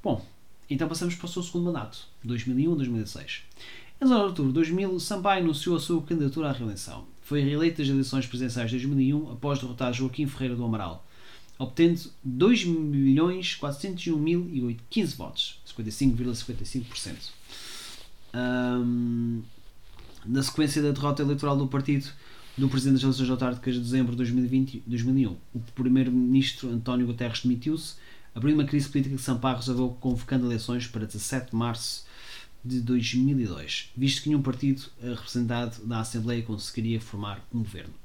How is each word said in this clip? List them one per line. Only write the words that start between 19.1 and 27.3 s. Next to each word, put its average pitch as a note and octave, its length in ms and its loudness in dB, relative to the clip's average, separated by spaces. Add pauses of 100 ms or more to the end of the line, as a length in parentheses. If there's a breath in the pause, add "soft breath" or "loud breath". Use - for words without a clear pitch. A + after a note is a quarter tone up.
na C3 160 2
sequência D3 400 2
da D3 100 4
derrota C#3+ 300 0
eleitoral C#3+ 340 2
do C#3 100 2
partido C#3 440 2 (480 loud breath)
do C3+ 100 4
presidente C3+ 280 6
das B2+ 80 4
eleições B2+ 260 4
autárquicas B2+ 420 0
de B2 80 0
dezembro A#2+ 300 2
de A#2+ 80 -2
dois B2 100 2
mil B2 160 4
e A#2+ 40 0
vinte, C3 380 2
dois A#2 160 0
mil C3 140 4
e C3 100 6
um, F2+ 100 -2 (180)
o A#2 60 -4 (140)
primeiro-ministro B2+ 960 4
António A#2+ 380 0
Guterres A#2+ 340 -4